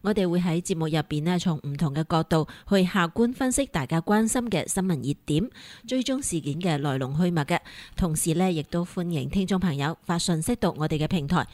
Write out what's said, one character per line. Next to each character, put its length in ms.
我 120
哋 160
會 120
喺 200
節 160
目 120
入 140
邊 200
呢， 160
從 260
唔 120
同 180
嘅 140
角 160
度 240
去 140
客 160
觀 220
分 200
析 140
大 200
家 140
關 260
心 240
嘅 160
新 160
聞 260
熱 60
點， 240
追 160
蹤 180
事 200
件 200
嘅 220
來 160
龍 180
去 140
脈 140
嘅。 160
同 220
時 180
呢， 160
亦 140
都 200
歡 260
迎 200
聽 160
眾 140
朋 160
友 260
發 160
信 240
息 140
到 200
我 120
哋 100
嘅 80
平 220
台 260